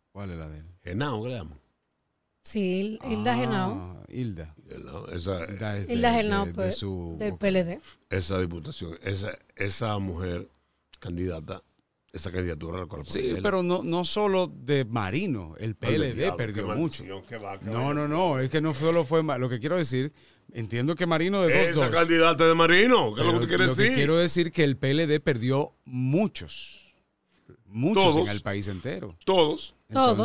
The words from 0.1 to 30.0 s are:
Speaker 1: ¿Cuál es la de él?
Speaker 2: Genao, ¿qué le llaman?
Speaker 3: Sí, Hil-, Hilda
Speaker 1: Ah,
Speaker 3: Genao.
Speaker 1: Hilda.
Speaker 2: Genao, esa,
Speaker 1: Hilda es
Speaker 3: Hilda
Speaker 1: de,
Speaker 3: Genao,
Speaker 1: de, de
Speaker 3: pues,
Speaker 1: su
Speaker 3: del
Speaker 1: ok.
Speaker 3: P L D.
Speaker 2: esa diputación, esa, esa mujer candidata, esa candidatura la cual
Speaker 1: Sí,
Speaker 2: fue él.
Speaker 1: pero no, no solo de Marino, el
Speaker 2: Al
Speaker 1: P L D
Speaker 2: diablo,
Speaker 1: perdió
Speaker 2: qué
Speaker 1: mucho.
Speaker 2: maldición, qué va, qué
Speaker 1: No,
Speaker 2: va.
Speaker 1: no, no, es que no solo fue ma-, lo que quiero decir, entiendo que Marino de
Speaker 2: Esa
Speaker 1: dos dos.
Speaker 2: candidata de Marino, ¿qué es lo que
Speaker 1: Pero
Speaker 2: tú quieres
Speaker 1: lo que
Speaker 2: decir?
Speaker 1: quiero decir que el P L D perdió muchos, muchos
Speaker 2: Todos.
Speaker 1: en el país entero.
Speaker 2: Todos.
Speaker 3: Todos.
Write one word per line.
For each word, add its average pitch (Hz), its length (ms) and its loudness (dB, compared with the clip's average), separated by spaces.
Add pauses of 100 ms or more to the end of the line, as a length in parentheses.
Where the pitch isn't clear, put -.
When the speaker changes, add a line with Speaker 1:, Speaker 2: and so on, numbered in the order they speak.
Speaker 1:
¿Cuál 98 180 -12
es 85 60 -10
la 80 100 -12
de 76 120 -14
él? 80 60 -18 (180)
Speaker 2:
Genao, 110 400 -6
¿qué 123 60 -8
le 127 60 -8
llaman? 78 240 -12 (840)
Speaker 3:
Sí, 202 640 -4
Hil-, 262 80 -6
Hilda 220 220 0
Speaker 1:
Ah, 233 40 -2
Speaker 3:
Genao. 190 720 -4
Speaker 1:
Hilda. 85 480 -8 (140)
Speaker 2:
Genao, 65 400 -14
esa, 87 420 -4
Speaker 1:
Hilda 101 260 -6
es 98 120 -6
Speaker 3:
Hilda 233 220 2
Speaker 1:
de, 233 60 2
Speaker 3:
Genao, 202 280 0
Speaker 1:
de, 170 60 -6
de 170 40 -10
Speaker 3:
pues, 190 220 -2
Speaker 1:
su 87 420 -6
Speaker 3:
del 208 140 -4
Speaker 1:
ok. 82 60 -12
Speaker 3:
P 202 100 0
L 185 160 2
D. 185 140 -8 (300)
Speaker 2:
esa 95 300 -2
diputación, 85 640 -6
esa, 98 340 -6 (200)
esa 107 420 -2
mujer 90 480 -6 (520)
candidata, 90 600 -8 (520)
esa 92 180 -10
candidatura 85 480 -6
la 90 60 -8
cual 76 200 -12
Speaker 1:
Sí, - 140 -4
Speaker 2:
fue - 120 -2
él. 170 120 -4
Speaker 1:
pero 196 180 0
no, 175 220 -2
no 170 220 -2
solo 190 420 0
de 139 380 -2
Marino, 107 760 -4
el 110 120 -6
Speaker 2:
Al - 40 -8
Speaker 1:
P 123 200 -2
L 156 120 2
D 120 80 -4
Speaker 2:
diablo, 165 220 -2
Speaker 1:
perdió 107 320 -4
Speaker 2:
qué 139 60 -2
Speaker 1:
mucho. 156 280 -4
Speaker 2:
maldición, 95 240 -12
qué 120 100 -12
va, 98 220 -10
qué 92 60 -12
Speaker 1:
No, 117 220 -2
Speaker 2:
va. 147 60 -2
Speaker 1:
no, 147 140 -2
no, 156 320 0
es 131 100 -2
que 156 120 0
no 160 120 0
solo 160 300 2
fue 160 180 2
ma-, 151 160 0
lo 123 120 0
que 120 100 -4
quiero 151 160 -2
decir, 135 360 0 (420)
entiendo 120 420 -2
que 175 100 -2
Marino 170 380 2
de 160 80 4 (140)
Speaker 2:
Esa 170 80 2
Speaker 1:
dos 139 180 2
dos. - 0 -
Speaker 2:
candidata 165 560 6
de 165 80 8
Marino, 170 580 6
¿qué - 80 -2
es 160 60 4
lo - 60 4
que 175 40 4
Speaker 1:
Pero 170 40 2
Speaker 2:
tú - 60 0
quieres 175 200 4
Speaker 1:
lo - 80 2
que 190 80 4
Speaker 2:
decir? 247 140 6
Speaker 1:
quiero 151 200 4
decir 170 340 2
que 165 120 2
el 139 140 2
P 151 140 0
L 160 140 2
D 151 140 2
perdió 135 540 0 (120)
muchos, 131 1080 -2 (720)
muchos 156 360 4 (120)
Speaker 2:
Todos. 170 120 4
Speaker 1:
en 101 60 -2
el 104 80 -6
país 101 280 -4
entero. 101 460 -8 (100)
Speaker 2:
Todos. 180 500 2 (160)
Speaker 3:
Todos. 262 200 4 (140)